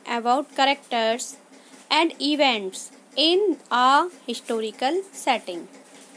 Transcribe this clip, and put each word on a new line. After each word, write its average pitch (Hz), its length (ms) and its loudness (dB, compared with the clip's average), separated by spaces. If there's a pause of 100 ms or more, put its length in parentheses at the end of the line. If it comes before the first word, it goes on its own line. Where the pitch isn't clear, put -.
(180)
about 247 420 0
characters 254 680 0 (720)
and 330 160 2 (140)
events 254 560 0 (400)
in 359 320 2 (240)
a 285 300 4 (200)
historical 240 720 -4 (220)
setting। 190 400 -2 (540)